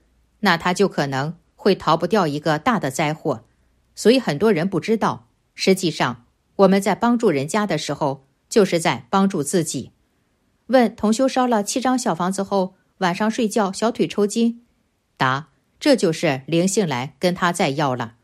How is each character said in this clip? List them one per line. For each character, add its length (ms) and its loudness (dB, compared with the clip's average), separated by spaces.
那 160 2
他 160 0
就 140 2
可 200 -2
能 300 -4
会 180 2
逃 220 0
不 100 -2
掉 200 0
一 120 -4
个 200 0
大 200 0
的 120 -4
灾 220 -2
祸。 320 -6
所 160 4
以 100 4
很 180 -2
多 140 4
人 160 0
不 100 -4
知 180 -2
道， 320 -4
实 200 2
际 160 -2
上 360 -4
我 120 6
们 120 4
在 140 0
帮 240 0
助 120 2
人 180 0
家 180 -2
的 100 -2
时 160 -6
候， 340 -4
就 160 4
是 140 0
在 320 -2
帮 180 2
助 140 -4
自 220 0
己。 260 -8
问： 260 4
同 180 0
修 160 0
烧 180 0
了 160 2
七 180 -6
张 180 0
小 160 -2
房 180 -2
子 100 -4
后， 320 -2
晚 160 0
上 160 -2
睡 160 -2
觉 240 -2
小 200 -2
腿 180 -2
抽 180 -2
筋。 380 -2
答： 300 -2
这 160 4
就 160 2
是 360 -2
灵 200 2
性 220 0
来 300 -6
跟 160 0
他 180 0
再 160 0
要 260 -2
了， 300 -6